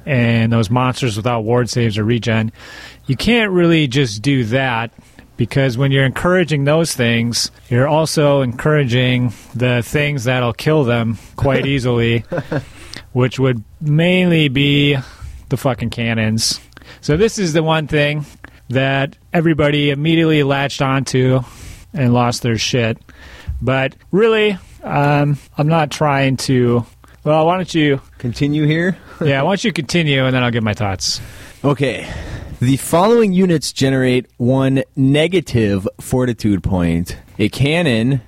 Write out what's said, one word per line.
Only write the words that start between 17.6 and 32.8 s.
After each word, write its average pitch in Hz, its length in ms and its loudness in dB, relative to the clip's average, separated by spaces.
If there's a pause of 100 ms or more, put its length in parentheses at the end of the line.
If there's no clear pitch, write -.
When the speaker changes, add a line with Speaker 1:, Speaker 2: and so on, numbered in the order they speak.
Speaker 1:
one 156 260 0
thing 147 360 0 (440)
that 135 480 0 (160)
everybody 147 580 2
immediately 156 540 2
latched 139 380 -2
onto 131 580 2 (520)
and 127 220 0
lost 120 280 0
their 117 160 0
shit. 113 400 -2 (640)
But 131 340 -2 (180)
really, 214 460 2 (260)
um, 143 540 0 (200)
I'm 147 100 2
not 156 220 2
trying 139 460 0 (120)
to, 120 360 2 (400)
well, 156 220 2
why 175 100 2
don't 185 180 -4
you 147 260 2 (180)
Speaker 2:
Continue 147 480 -2
here? 165 360 0
<laughs> - 40 -20 (160)
Speaker 1:
Yeah, 139 200 2
why 165 100 0
don't 196 120 -2
you 214 80 0
continue, 143 520 0
and 131 100 0
then 127 80 2
I'll 120 80 0
give 117 140 -2
my 107 100 0
thoughts. - 460 -4 (440)
Speaker 2:
Okay. 131 440 -2 (540)
The 131 140 2
following 208 560 2